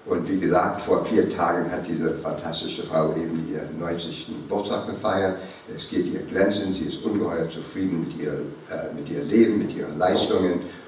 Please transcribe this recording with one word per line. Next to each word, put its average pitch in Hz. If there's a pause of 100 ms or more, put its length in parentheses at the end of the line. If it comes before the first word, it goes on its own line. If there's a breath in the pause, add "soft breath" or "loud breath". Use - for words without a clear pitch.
Und -
wie 98
gesagt, -
vor -
vier -
Tagen -
hat -
diese 80
fantastische -
Frau -
eben 80
ihren 78
neunzigsten 85
Geburtstag -
gefeiert. 95 (400 loud breath)
Es -
geht -
ihr -
glänzend, 98
sie -
ist -
ungeheuer 98
zufrieden 85
mit -
ihr, -
äh, -
mit -
ihrem -
Leben, 110
mit -
ihren -
Leistungen - (260 loud breath)